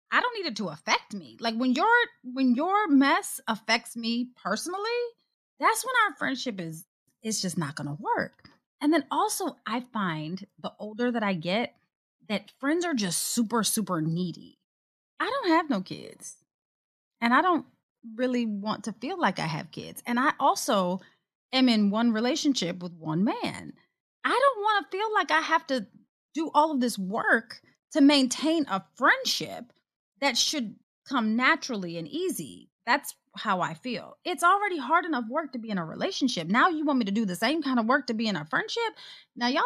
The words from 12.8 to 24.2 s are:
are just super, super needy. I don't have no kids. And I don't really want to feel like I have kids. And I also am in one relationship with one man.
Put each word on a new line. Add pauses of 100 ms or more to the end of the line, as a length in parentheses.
are
just
super,
super
needy. (640)
I
don't
have
no
kids. (840)
And
I
don't (500)
really
want
to
feel
like
I
have
kids.
And
I
also (520)
am
in
one
relationship
with
one
man. (520)